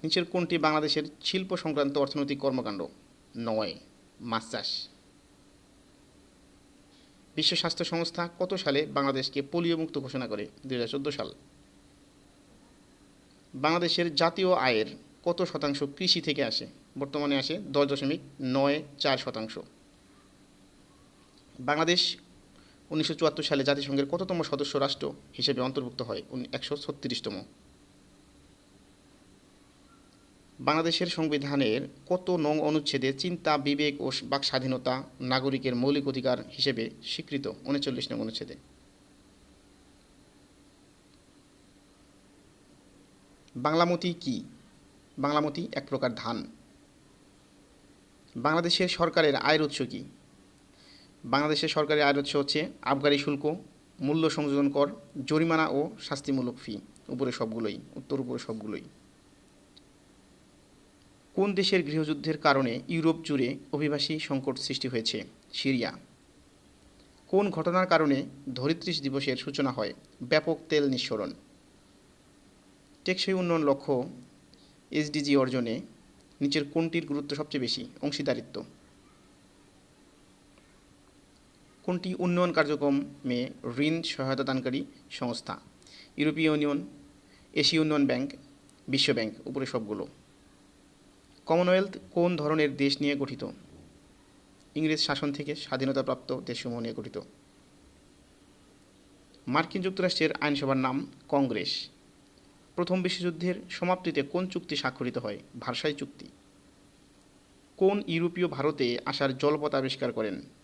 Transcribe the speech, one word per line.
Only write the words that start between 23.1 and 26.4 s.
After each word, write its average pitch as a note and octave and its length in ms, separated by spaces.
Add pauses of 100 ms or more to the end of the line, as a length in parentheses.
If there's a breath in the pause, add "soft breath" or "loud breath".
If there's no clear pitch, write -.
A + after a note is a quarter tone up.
চুয়াত্তর D3+ 300
সালে C#3+ 200
জাতিসংঘের C#3 420
কততম F3 380
সদস্য C#3+ 340
রাষ্ট্র C#3 360 (240)
হিসেবে B2+ 240
অন্তর্ভুক্ত C3 400
হয়? G#2 280
উন-, B2 220